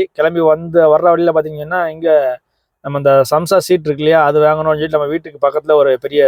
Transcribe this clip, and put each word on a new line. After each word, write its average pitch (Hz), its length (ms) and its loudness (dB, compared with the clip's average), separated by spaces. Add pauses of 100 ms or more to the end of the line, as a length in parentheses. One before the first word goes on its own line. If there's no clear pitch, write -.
(180)
கிளம்பி 165 240 -2 (100)
வந்த, 165 260 -2 (160)
வர்ற 165 200 2
வழியில 170 240 0
பாத்தீங்கன்னா 156 440 -6 (140)
இங்க 165 140 -4 (760)
நம்ம 143 160 -6
இந்த 139 120 2 (160)
சம்சா 165 360 0
சீட் 170 220 -2
இருக்கு 147 160 -4
இல்லையா, 160 240 4
அது 147 160 0
வாங்கணும்னு 156 300 0
சொல்லிட்டு 156 240 -4
நம்ம 147 160 -2
வீட்டுக்கு 160 320 -10
பக்கத்துல 147 360 0
ஒரு 139 100 2 (120)
பெரிய 143 240 -2